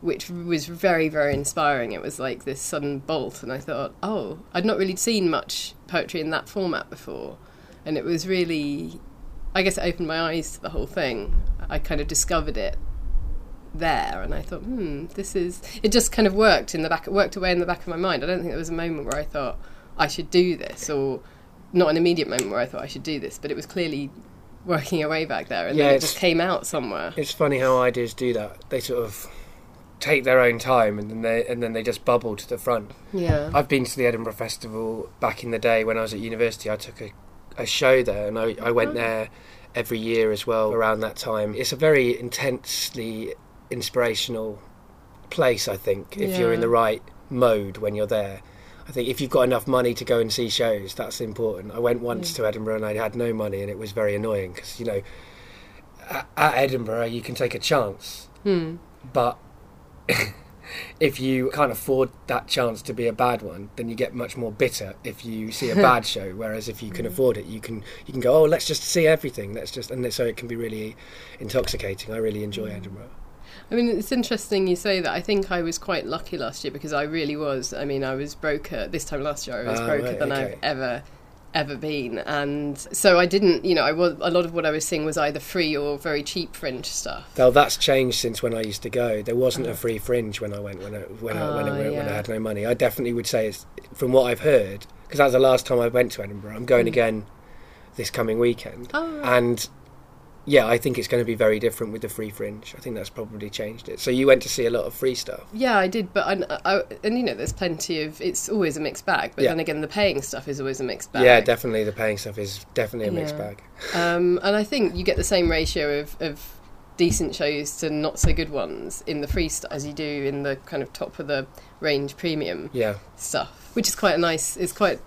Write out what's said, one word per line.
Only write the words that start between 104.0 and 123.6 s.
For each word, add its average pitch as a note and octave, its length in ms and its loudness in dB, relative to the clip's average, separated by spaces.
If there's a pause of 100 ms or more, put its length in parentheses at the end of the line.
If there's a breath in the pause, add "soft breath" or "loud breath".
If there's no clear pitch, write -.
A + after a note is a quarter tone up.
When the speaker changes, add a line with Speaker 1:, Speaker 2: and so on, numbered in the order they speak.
Speaker 2:
you C3 160 6
went C3 160 8
to - 60 -10
see A#2+ 180 -2
a - 20 2
lot A#2 160 0
of A#2+ 80 -8
free C3 220 -2
stuff? - 260 -10 (100)
Speaker 1:
Yeah, A#3 280 0
I F#3 80 2
did, F#3 260 -4
but G3 140 2
I, F#3 360 -2
I, F#3+ 200 0 (200)
and, G#3+ 140 0
you B3+ 60 0
know, E3 100 0
there's A#2 180 -6
plenty E3 520 -4
of, D#3 180 -8
it's - 260 -4
always E3+ 300 2
a - 20 -6
mixed - 280 -4
bag, - 260 0
but - 100 0
Speaker 2:
Yeah. B2+ 60 8
Speaker 1:
then E3 100 0
again, D#3+ 220 -2
the D3+ 60 -4
paying F#3 340 2
stuff - 260 -8
is C#3 120 -6
always C3+ 200 -4
a C3+ 40 -2
mixed - 280 -6
bag. B2 120 4
Speaker 2:
Yeah, A#2+ 180 10
definitely, A2+ 420 2
the G#2+ 80 -2
paying G#2+ 280 -2
stuff G#2 180 -10
is G2 260 -6 (120)
definitely A2 320 0
a G2 40 0
mixed - 280 -2
Speaker 1:
Yeah. G#2 140 -6
Speaker 2:
bag. - 100 -18 (320 loud breath)
Speaker 1:
Um, F3 480 4
and G3+ 120 4
I G#3+ 80 2
think G#3 320 0
you F3+ 80 -4
get F3+ 140 2
the - 60 0
same F3 260 4
ratio D#3 520 0
of, D3 180 -10
of D3+ 200 -6 (560)
decent E3+ 380 2
shows D3 440 -4
to D#3+ 120 -2
not D3+ 300 -2
so D#3 120 6
good D3+ 200 2
ones E2 560 -6
in D3+ 140 -4
the C#3+ 60 -8
free E3 220 0
stuff - 220 -8
as C#3+ 160 -8
you D3 60 -10
do D3+ 100 -6 (240)
in C#3 160 -4
the C#3 140 -2 (100)
kind C#3+ 160 -4
of B2+ 100 -12
top - 240 -8
of D#3+ 80 -8
the C#3 220 -4 (320 loud breath)
range C#3+ 380 0
premium D3+ 540 -4
Speaker 2:
Yeah. G#2+ 260 0 (200)
Speaker 1:
stuff, - 560 -6